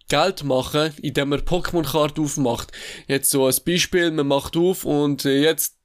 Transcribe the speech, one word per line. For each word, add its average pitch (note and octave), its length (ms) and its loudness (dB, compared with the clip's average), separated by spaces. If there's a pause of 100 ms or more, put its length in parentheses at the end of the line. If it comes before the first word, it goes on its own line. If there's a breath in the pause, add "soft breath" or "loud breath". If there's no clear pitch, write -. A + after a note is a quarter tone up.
Geld D#3 380 2
machen, C#3+ 560 0
indem C#3 260 -2
man C#3+ 140 0
Pokémon-Karten D#3 840 0
aufmacht. C#3 480 -2 (380 loud breath)
Jetzt C3+ 200 0
so C3+ 160 2
ein C3 100 2 (100)
Beispiel, E3+ 460 0
man D3+ 160 0
macht C#3 280 0
auf F3 300 0
und, D3 400 0
äh, C#3 160 2
jetzt D#3 440 0